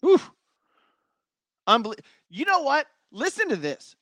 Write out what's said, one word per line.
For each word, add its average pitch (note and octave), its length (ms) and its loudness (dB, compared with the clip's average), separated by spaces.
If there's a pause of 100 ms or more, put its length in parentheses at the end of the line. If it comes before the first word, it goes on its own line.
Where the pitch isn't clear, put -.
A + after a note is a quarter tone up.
Whew. F#4 200 4 (1500)
Unbel-, A3 300 0 (300)
you F#3+ 160 -10
know F#4+ 180 2
what? C#4+ 240 0 (240)
Listen F#4 400 -4
to A#3 60 -2
this. D3 460 -10